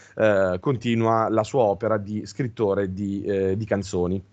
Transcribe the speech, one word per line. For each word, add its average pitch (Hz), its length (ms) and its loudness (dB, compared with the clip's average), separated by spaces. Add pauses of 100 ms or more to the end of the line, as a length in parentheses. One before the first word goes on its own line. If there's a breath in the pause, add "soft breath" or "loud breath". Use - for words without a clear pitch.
(160 loud breath)
eh, 98 420 2
continua 113 720 0
la 110 160 2
sua 131 180 0
opera 107 360 2
di 104 280 -6
scrittore 101 640 -2
di, 98 300 -4
eh, 95 340 0
di 110 80 -4
canzoni. 92 560 -2 (120)